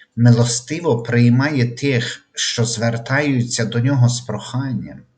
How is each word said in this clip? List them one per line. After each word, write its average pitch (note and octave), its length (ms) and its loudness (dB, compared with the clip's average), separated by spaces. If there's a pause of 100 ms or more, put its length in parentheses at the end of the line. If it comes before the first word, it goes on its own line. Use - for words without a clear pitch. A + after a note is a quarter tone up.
(160)
милостиво A#2+ 880 2
приймає A#2+ 640 2
тих, B2 540 -4 (120)
що - 320 -2
звертаються A#2+ 1000 -2
до G#2 140 -4
нього B2 300 2
з - 120 -4
проханням G#2 800 -8 (180)